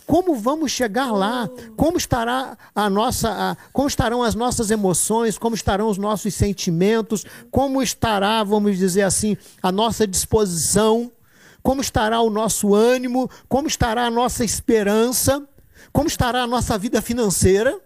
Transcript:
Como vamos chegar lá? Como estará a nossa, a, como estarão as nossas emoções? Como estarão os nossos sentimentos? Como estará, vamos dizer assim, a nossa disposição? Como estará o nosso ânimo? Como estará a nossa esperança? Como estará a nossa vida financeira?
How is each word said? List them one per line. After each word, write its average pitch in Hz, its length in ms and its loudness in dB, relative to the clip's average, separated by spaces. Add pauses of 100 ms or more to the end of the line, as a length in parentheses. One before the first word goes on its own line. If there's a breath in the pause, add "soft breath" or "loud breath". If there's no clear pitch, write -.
Como 339 300 2
vamos 269 340 -2
chegar 247 400 -2
lá? 214 400 -2 (260 loud breath)
Como 330 200 0
estará 247 600 -4 (160 loud breath)
a 208 160 -2
nossa, 220 420 0
a, 185 260 -4 (160 loud breath)
como 277 160 0
estarão 240 340 -2
as 214 140 0
nossas 226 340 -2
emoções? 214 680 0
Como 226 200 -2
estarão 214 320 -2
os 190 100 -2
nossos 208 340 -2
sentimentos? 202 920 0 (260 loud breath)
Como 269 320 0
estará, 214 640 0
vamos 208 340 0
dizer 190 240 2
assim, 202 340 0 (240 loud breath)
a 185 120 0
nossa 214 340 0
disposição? 214 1040 0 (540 soft breath)
Como 269 160 0
estará 226 400 0
o 226 100 2
nosso 208 460 0
ânimo? 247 520 2 (200 loud breath)
Como 285 180 0
estará 240 400 -2
a 233 40 0
nossa 240 340 0
esperança? 226 1000 2 (500 soft breath)
Como 277 140 2
estará 254 360 0
a 240 40 -2
nossa 233 320 0
vida 220 240 0
financeira? 220 840 2